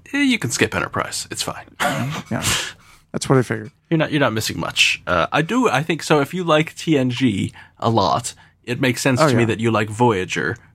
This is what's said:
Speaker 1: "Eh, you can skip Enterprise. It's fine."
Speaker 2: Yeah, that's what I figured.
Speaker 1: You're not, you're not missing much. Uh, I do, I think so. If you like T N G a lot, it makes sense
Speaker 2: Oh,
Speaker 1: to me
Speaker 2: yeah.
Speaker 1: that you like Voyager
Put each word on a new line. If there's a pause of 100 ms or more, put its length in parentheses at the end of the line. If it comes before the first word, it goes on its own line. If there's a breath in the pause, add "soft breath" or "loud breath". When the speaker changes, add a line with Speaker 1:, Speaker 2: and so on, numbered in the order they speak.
(140)
Speaker 1:
"Eh,
you
can
skip
Enterprise.
It's
fine." (140)
Speaker 2:
Yeah, (680 loud breath)
that's
what
I
figured. (180)
Speaker 1:
You're
not,
you're
not
missing
much.
Uh,
I
do,
I
think
so.
If
you
like
T
N
G (260 loud breath)
a
lot, (300 soft breath)
it
makes
sense
Speaker 2:
Oh,
Speaker 1:
to
me
Speaker 2:
yeah.
Speaker 1:
that
you
like
Voyager (180 soft breath)